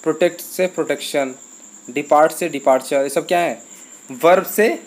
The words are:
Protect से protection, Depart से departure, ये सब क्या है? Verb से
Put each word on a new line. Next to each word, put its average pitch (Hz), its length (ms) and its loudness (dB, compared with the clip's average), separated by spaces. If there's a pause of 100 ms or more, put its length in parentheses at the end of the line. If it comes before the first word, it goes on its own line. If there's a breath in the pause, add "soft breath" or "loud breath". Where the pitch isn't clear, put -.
Protect 160 380 0
से - 260 -4
protection, 139 680 -4 (560)
Depart 147 420 2
से 175 160 -6
departure, 135 540 0
ये 139 60 -2
सब 160 180 -4
क्या 175 120 0
है? 156 240 -2 (480 loud breath)
Verb 170 340 4
से 208 220 0 (200)